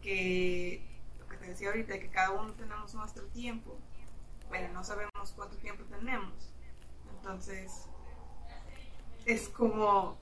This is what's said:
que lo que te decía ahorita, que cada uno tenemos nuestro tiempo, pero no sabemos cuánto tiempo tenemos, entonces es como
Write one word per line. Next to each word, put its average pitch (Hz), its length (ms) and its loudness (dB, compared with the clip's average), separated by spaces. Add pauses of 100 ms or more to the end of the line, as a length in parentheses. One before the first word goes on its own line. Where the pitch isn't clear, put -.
que 180 800 4 (380)
lo - 80 -10
que - 100 -4
te - 100 -8
decía 180 220 -4
ahorita, 214 300 0
que - 100 0
cada 190 220 6
uno 208 220 4
tenemos 214 420 -4
nuestro 214 320 -4
tiempo, 233 500 -4 (720)
pero 180 220 -2
no 180 140 -2
sabemos 208 500 -2
cuánto 208 220 -8
tiempo 208 320 -4
tenemos, 226 640 0 (640)
entonces 190 680 -6 (1400)
es 226 240 4
como 208 720 6